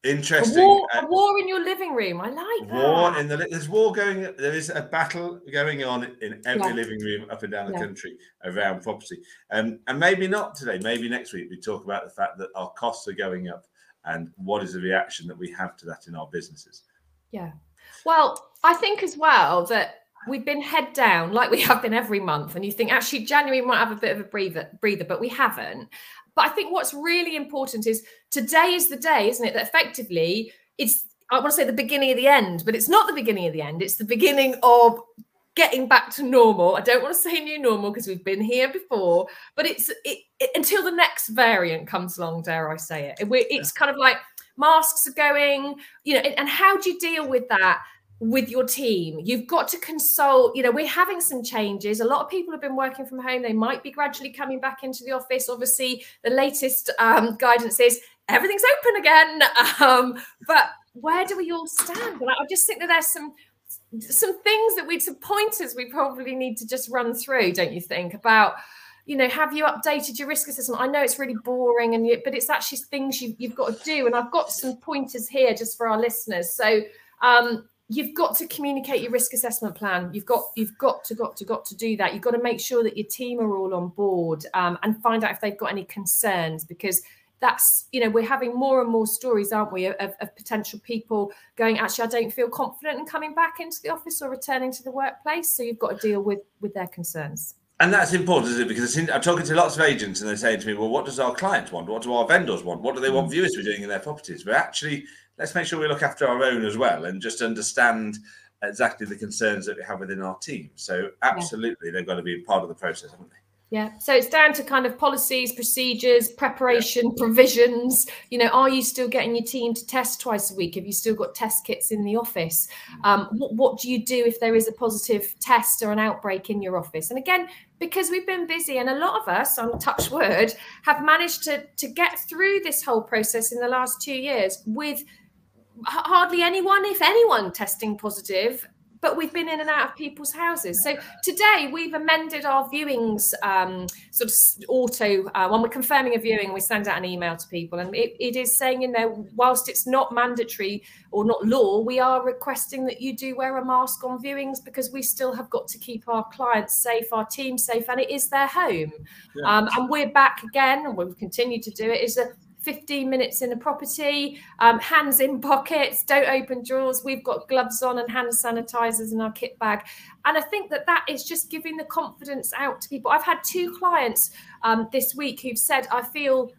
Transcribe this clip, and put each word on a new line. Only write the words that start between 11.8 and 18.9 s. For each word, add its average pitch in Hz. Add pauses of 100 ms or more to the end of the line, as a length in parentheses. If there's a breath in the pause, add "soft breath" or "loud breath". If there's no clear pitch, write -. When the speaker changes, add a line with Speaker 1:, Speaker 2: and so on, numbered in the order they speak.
Speaker 1:
about 98
the 92
fact 98
that 95
our 92
costs -
are 98
going 90
up 82 (380 soft breath)
and 82
what 98
is 90
the 92
reaction 92
that 87
we 87
have 92
to -
that 80
in 85
our 80
businesses. - (500)
Speaker 2:
Yeah. 180 (540 loud breath)
Well, 311 (100)
I 339
think 415